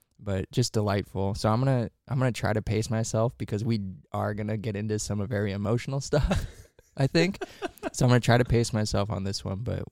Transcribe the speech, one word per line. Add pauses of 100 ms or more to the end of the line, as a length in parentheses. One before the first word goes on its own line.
(200)
But
just
delightful.
So
I'm
gonna, (180)
I'm
gonna
try
to
pace
myself
because
we (320)
are
gonna
get
into
some
very
emotional
stuff, (280)
<laughs>
I
think. (540)
So
I'm
gonna
try
to
pace
myself
on
this
one,
but